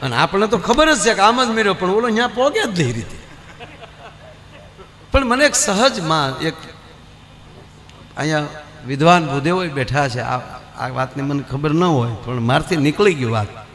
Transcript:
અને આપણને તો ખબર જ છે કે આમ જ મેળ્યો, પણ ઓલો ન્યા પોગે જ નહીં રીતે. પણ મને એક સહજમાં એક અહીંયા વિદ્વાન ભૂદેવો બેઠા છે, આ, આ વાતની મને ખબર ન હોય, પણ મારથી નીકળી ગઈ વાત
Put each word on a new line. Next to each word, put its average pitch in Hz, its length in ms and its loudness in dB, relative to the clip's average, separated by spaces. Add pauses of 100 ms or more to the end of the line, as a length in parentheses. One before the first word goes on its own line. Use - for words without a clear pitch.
અને 127 140 -4
આપણને 180 320 2
તો 214 100 0
ખબર 302 360 4
જ 254 60 0
છે 226 140 2
કે 196 80 0
આમ 233 220 4
જ 247 40 0
મેળ્યો, 220 260 2
પણ 180 160 -2
ઓલો 220 180 2
ન્યા 233 200 2
પોગે 277 320 0
જ 233 200 -2
નહીં 123 140 0
રીતે. - 280 -8 (1900)
પણ 269 140 -4
મને 247 200 2
એક 285 100 2
સહજમાં 170 840 0
એક 156 140 -2 (1600)
અહીંયા 151 300 -2 (400)
વિદ્વાન 160 400 4
ભૂદેવો 147 360 0
બેઠા 139 440 -2
છે, 123 120 -4
આ, 123 180 -2 (420)
આ 123 80 -4
વાતની 131 360 -4
મને 143 280 -2
ખબર 147 200 -2
ન 165 120 2
હોય, 127 280 2 (140)
પણ 123 140 -4
મારથી 143 380 0
નીકળી 156 360 2
ગઈ 131 120 -4
વાત 113 220 -2 (280)